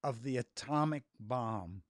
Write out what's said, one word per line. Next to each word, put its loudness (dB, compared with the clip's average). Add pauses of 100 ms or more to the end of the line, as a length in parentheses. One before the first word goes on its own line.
of -2
the 2
atomic 0 (160)
bomb -2